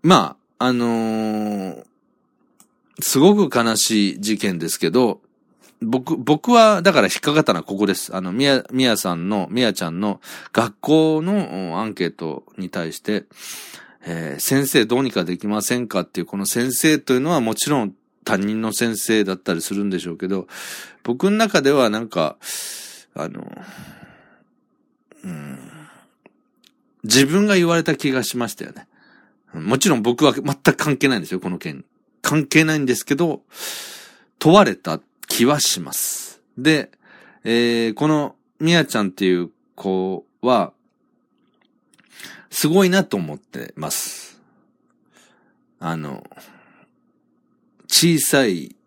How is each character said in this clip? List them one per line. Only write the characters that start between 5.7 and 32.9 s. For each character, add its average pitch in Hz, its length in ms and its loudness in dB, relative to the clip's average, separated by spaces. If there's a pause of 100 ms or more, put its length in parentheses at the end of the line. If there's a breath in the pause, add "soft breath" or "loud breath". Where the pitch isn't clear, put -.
僕、 127 360 -2
僕 151 340 0
は 220 300 6
だ 190 120 4
か - 80 6
ら 98 60 4
引 - 100 -2
っ - 20 -8
か 147 140 -2
か 156 80 6
っ - 20 0
た 120 100 2
の 90 40 0
は 80 60 -8
こ 98 140 -8
こ 104 80 2
で 98 80 0
す。 - 220 -8
あ 95 60 -4
の、 90 100 -6
み 123 140 0
や、 135 260 2
み 131 120 0
や 117 140 2
さ 92 160 -2
ん 85 160 -4
の、 101 220 -2
み 123 100 0
や 110 120 2
ち 92 100 -6
ゃ 85 60 -4
ん 82 100 -6
の 101 200 -4 (320 loud breath)
学 113 280 -2
校 156 420 2
の、 180 120 -2
う 208 40 2
ん、 92 400 -4
ア 107 80 -4
ン 107 80 -8
ケ 90 140 -4
ー 82 40 -4
ト 76 320 -10 (140)
に 90 140 -10
対 82 220 -6
し - 60 -14
て、 104 260 -4 (760 loud breath)
え 82 340 -8
ー、 - 40 -14
「先 135 240 0
生 127 200 4
ど 120 140 0
う 135 40 0
に 123 80 -2
か 95 120 -2
で 87 140 -4
き - 80 -12
ま 104 160 -2
せ 123 160 -2
ん 123 100 -4
か」 98 140 -2
っ 87 40 -6
て - 160 -8
い - 20 -6
う - 20 -6
こ - 120 -10
の 98 100 -4
先 123 240 -2
生 156 260 2
と 143 160 0
い 127 40 4
う - 20 2
の 143 100 -2
は 165 120 2
も 113 120 -2
ち - 160 -4
ろ 135 160 2
ん 95 80 -8 (300)
他 107 140 -2
人 107 240 -2
の 110 120 -4
先 113 240 -2
生 110 260 2
だ 95 100 -2
っ 92 40 -4
た - 160 -4
り 82 80 -4
す - 120 -6
る 101 100 -2
ん 101 60 -2
で 95 100 -2
し 85 80 -8
ょ 85 60 -8
う 82 40 -12
け 92 100 -6
ど、 92 200 -4 (560 loud breath)
僕 127 220 -2
の 202 120 4
中 208 240 2
で 135 100 4
は 135 200 4
な 107 80 -2
ん 113 80 -8
か、 82 300 -2 (760 loud breath)
あ - 140 -8
の、 - 240 -14 (1700 loud breath)
う 95 40 -12
ん、 73 320 -12 (1400 loud breath)
自 127 220 4
分 190 220 2
が 202 80 2
言 175 120 4
わ 170 80 2
れ 165 80 2
た 160 120 0
気 139 160 -2
が 127 120 -2
し - 140 -6
ま 120 100 -4
し - 80 -10
た - 100 -14
よ - 60 -20
ね。 - 160 -20 (680 soft breath)
も 90 240 -2
ち 190 120 0
ろ 151 60 4
ん 117 60 -2
僕 120 240 2
は 139 80 6
全 - 100 -6 (120)
く - 200 4
関 143 220 -2
係 143 100 2
な 131 80 2
い 104 40 -2
ん - 20 -4
で 78 60 -10
す - 60 -8
よ、 92 60 -6
こ 90 100 -8
の 90 80 -6
件。 - 280 -12 (360)
関 147 240 0
係 156 180 4
な 156 120 0
い 151 40 -2
ん 143 60 0
で 123 100 2